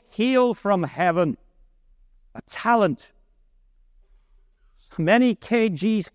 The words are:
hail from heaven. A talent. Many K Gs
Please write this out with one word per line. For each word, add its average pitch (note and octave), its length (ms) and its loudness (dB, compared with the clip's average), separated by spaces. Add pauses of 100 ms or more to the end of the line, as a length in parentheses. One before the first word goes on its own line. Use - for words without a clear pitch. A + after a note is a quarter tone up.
hail B3 440 0
from G3 300 -2
heaven. E3 540 0 (960)
A - 80 -18
talent. A3 720 -2 (1800)
Many A3 380 2
K A3+ 340 -2
Gs F#3+ 460 -2